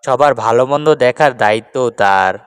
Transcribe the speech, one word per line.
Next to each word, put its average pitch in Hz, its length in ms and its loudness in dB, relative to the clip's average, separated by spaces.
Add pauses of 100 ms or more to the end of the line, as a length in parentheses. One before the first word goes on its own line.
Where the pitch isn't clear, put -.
সবার 139 300 0
ভালো 113 300 0
মন্দ 147 300 0
দেখার 127 420 0
দায়িত্বও 113 520 -2
তার। 98 460 0 (120)